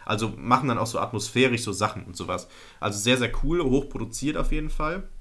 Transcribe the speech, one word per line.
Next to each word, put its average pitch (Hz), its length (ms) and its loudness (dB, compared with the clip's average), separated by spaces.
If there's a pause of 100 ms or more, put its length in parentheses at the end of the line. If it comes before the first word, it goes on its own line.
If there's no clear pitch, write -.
Also 110 240 0
machen 123 400 2
dann 113 100 2
auch 113 80 2
so - 140 -2
atmosphärisch 113 640 2
so 104 80 -2
Sachen 95 320 -2
und 90 120 -14
sowas. 90 300 -4 (320)
Also 104 220 -2
sehr, 123 160 4
sehr 117 160 0 (100)
cool, 160 220 2
hochproduziert 131 720 0
auf 147 160 2
jeden 156 180 0
Fall. 175 380 -2 (120)